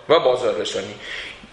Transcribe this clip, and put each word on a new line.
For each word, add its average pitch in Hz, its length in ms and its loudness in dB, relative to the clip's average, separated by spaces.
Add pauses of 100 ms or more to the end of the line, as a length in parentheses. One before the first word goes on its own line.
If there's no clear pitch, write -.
و 156 120 6
بازار 117 400 2
رسانی، 104 340 -6 (580)